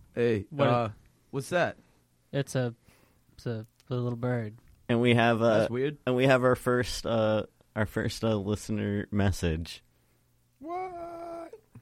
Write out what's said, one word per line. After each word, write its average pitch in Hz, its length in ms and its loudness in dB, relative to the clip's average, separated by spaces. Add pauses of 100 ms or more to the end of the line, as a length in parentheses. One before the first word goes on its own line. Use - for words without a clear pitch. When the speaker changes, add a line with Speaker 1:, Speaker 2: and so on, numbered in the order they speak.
(140)
Speaker 1:
hey, 117 360 2
Speaker 2:
What 139 180 2
Speaker 1:
uh, 120 200 2 (420)
what's 135 200 -8
that? 170 260 0 (560)
Speaker 2:
It's 139 220 -4
a, 123 200 -2 (600)
it's - 120 -12
a, 110 200 -6 (240)
a 131 40 -4
little 123 220 -2
bird. 117 380 -4 (340)
Speaker 3:
And 120 120 2
we 120 140 6
have, 117 280 4
uh, 110 180 4
Speaker 1:
That's 107 100 0
weird. 135 360 -2
Speaker 3:
and 127 100 0
we 127 100 4
have 127 180 6
our 127 120 6
first, - 500 -2
uh, 110 380 2 (300)
our 107 120 0
first, - 380 -6
uh, 110 120 0
listener 104 720 -4
message. 87 720 -2 (760)
Speaker 4:
What? 339 920 -12 (300)